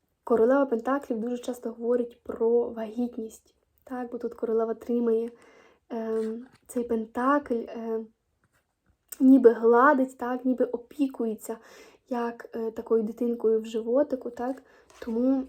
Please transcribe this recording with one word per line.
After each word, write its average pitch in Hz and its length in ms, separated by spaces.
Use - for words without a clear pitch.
королева 262 420
пентаклів 262 540
дуже 240 180
часто 240 340
говорить 233 520
про 233 460
вагітність, 226 840
так, 247 280
бо 247 60
тут 233 160
королева 226 400
тримає, 233 580
е, 226 320
цей 240 160
пентакль, 247 720
е, 226 460
ніби 262 320
гладить, 247 640
так, 254 280
ніби 247 200
опікується, 233 920
як, 233 460
е, 226 160
такою 226 320
дитинкою 226 580
в 220 40
животику, 247 640
так. 254 340
Тому, 254 500